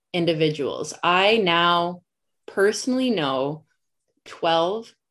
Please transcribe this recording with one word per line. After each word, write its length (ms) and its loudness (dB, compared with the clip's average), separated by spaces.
individuals. 880 -2
I 340 4
now 640 2
personally 640 0
know 540 -2
twelve 720 -2